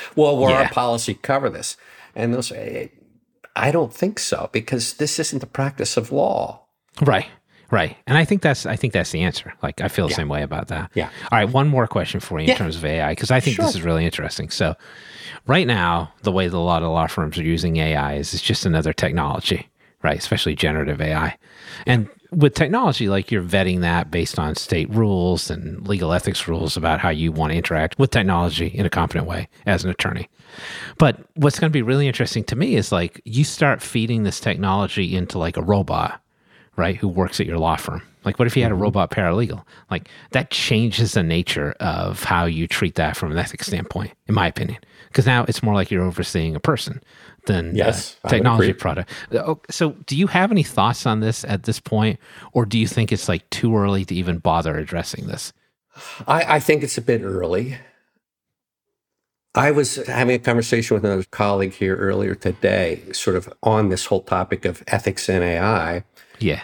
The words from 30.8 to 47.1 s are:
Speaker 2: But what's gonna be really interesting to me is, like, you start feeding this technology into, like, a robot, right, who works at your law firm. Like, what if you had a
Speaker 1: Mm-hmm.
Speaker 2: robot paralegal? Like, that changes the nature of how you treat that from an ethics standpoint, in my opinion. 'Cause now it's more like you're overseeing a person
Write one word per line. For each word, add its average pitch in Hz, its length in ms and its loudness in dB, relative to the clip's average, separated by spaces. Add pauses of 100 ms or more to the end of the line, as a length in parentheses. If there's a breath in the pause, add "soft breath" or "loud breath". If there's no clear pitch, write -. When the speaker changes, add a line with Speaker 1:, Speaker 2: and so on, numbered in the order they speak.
Speaker 2:
But 135 200 6 (180)
what's 147 240 2
gonna 160 120 2
be 147 120 2
really 135 240 2
interesting 120 380 -2
to - 100 -6
me 180 220 0
is, - 160 0
like, 87 320 -2
you 117 180 0
start 143 400 0
feeding 113 400 0
this 98 160 0
technology 95 760 0
into, 90 220 -4
like, 82 180 -2
a 85 60 -2
robot, 82 580 0 (560 soft breath)
right, 92 200 0
who 104 120 -2
works 92 320 0
at 90 60 -2
your 82 120 -2
law 82 160 2
firm. - 260 -6 (220)
Like, - 160 -2
what 120 80 4
if 113 100 0
you 101 60 4
had 113 80 2
a 104 60 0
Speaker 1:
Mm-hmm. 92 80 0
Speaker 2:
robot 98 260 2
paralegal? 98 540 0 (260 loud breath)
Like, - 180 -6 (220 loud breath)
that 127 200 -2
changes 113 640 0
the 104 100 4
nature 82 560 -2
of 90 420 -4
how 87 220 2
you 82 240 -2
treat - 260 -2
that 76 220 0
from 78 160 -4
an 82 60 -2
ethics - 280 -6
standpoint, - 460 -6 (160)
in 107 60 2
my 95 120 4
opinion. - 320 -4 (340 loud breath)
'Cause 127 140 4
now 123 220 4
it's - 160 -2
more 104 100 2
like 95 160 2
you're 90 140 2
overseeing 85 500 -2
a 73 60 -6
person - 400 -4 (460 loud breath)